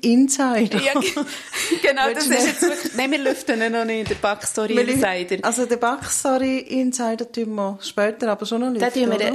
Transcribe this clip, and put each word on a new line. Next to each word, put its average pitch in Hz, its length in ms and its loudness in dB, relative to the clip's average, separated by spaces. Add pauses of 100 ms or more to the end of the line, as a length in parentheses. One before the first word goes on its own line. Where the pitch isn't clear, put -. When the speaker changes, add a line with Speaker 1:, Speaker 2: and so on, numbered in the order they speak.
Speaker 1:
Insider. 240 800 4
Speaker 2:
Ja, 277 180 2
ge-, 370 120 0
<laughs> - 720 -4
genau, 269 240 4
Speaker 1:
Willst 226 100 -2
Speaker 2:
das 196 100 0
Speaker 1:
du 240 60 2
Speaker 2:
ist 240 60 4
Speaker 1:
nicht? 254 80 4
Speaker 2:
jetzt - 160 -2
wirklich... 339 320 0
Nein, 262 160 0
wir 302 80 2
lüften 262 420 0
ihn 226 100 2
noch 226 140 0
nicht, 220 240 -2
der 208 60 -2
Backstory 214 600 -2
Speaker 1:
Wir 240 80 4
lü-, 247 100 0
Speaker 2:
Insider. 190 520 0
Speaker 1:
also 240 220 0
der 233 100 0
Backstory 262 800 0
Insider 240 760 -2
tun 220 220 -4
wir 196 300 -4
später, 214 480 -2
aber 202 160 -4
schon 233 140 -2
noch 254 120 -2
Speaker 2:
Den 220 80 -2
Speaker 1:
lüften, 247 220 2
Speaker 2:
tun 233 80 2
wir 220 40 2
Speaker 1:
oder? 208 200 0